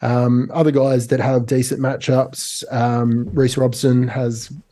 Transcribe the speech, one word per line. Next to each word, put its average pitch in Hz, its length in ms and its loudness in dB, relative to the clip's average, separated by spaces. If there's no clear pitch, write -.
Um, 123 520 2
other 160 180 2
guys 135 360 2
that 127 120 0
have 127 260 0
decent 127 360 -2
matchups, 131 880 -2
um, 120 640 0
Reece 131 240 2
Robson 123 500 2
has, 120 440 -4